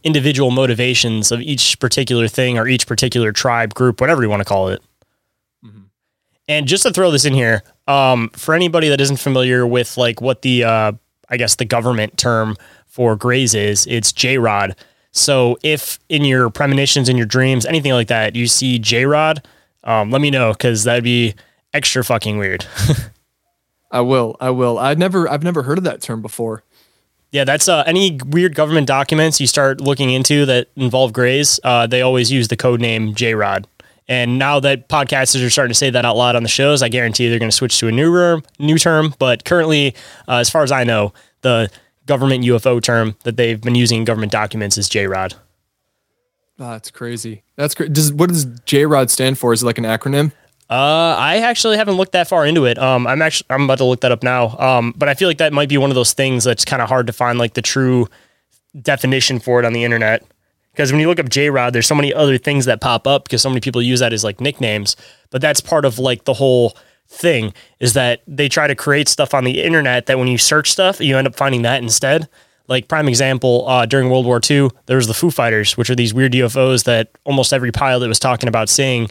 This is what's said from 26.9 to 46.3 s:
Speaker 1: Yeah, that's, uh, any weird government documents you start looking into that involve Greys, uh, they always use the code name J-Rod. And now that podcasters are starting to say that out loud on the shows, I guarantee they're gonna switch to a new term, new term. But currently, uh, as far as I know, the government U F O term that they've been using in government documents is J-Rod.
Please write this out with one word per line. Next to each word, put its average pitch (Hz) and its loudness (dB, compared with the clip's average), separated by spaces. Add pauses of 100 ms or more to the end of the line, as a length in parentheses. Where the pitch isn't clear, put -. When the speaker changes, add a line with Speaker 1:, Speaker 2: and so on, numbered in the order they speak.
Speaker 1:
Yeah, 139 0
that's, 143 0
uh, 160 2
any 175 0
weird 160 0
government 151 2
documents 151 0
you 139 0
start 135 0
looking 135 0
into 135 2
that 123 0
involve 127 0
Greys, 127 0
uh, 120 2
they 127 0
always 127 0
use 120 0
the 117 -2
code 123 0
name 110 -2
J-Rod. 101 -2 (420)
And 123 0
now 139 2
that 135 -2
podcasters 135 0
are 120 0
starting 127 0
to 110 0
say 139 0
that 120 0
out 110 2
loud 120 2
on 117 0
the 117 -4
shows, 139 2
I 120 0
guarantee 120 0
they're 117 0
gonna 110 -2
switch - 0
to 113 -2
a 110 0
new 151 2
term, 175 2 (160)
new 156 2
term. 156 2
But 127 0
currently, 151 2 (320)
uh, 127 0
as 120 2
far 156 2
as 135 0
I 131 0
know, 107 0 (300)
the 117 2 (340)
government 131 0
U 120 2
F 110 0
O 123 2
term 113 0
that 117 -6
they've 117 0
been 120 0
using 120 2
in 113 -2
government 110 -2
documents 107 -2
is 101 -4
J-Rod. 95 -4 (1200)